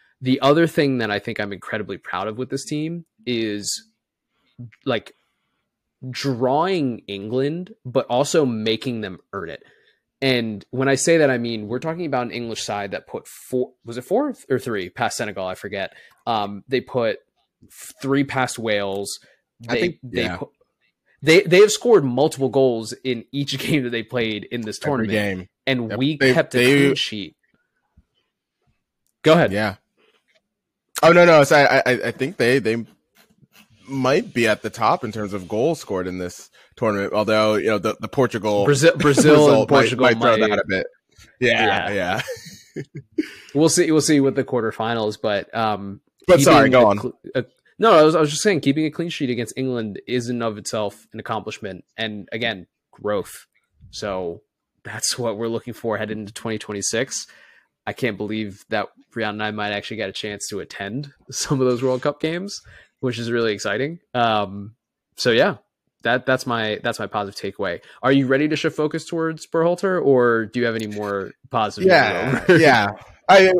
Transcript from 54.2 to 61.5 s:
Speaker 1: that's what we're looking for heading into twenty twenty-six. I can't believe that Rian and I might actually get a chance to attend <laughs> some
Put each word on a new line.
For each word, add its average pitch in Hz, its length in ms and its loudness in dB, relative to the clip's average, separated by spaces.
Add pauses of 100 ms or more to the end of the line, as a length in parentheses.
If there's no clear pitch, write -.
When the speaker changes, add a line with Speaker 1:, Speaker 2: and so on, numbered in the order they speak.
Speaker 1:
that's - 340 -6
what 117 180 -4
we're 113 120 -6
looking 113 260 -8
for 107 240 -4
heading 107 220 -8
into 104 120 -12
twenty 110 260 -6
twenty-six. 107 680 -6 (600)
I 107 60 -6
can't 110 240 -4
believe 107 520 -8
that 104 180 -4 (300)
Rian 110 140 -4
and 104 120 -8
I 107 80 -4
might 104 220 -6
actually 104 240 -8
get 104 120 -6
a 98 40 -10
chance 104 380 -10
to 101 100 -8
attend 113 600 -10
<laughs> - 120 -20
some - 280 -2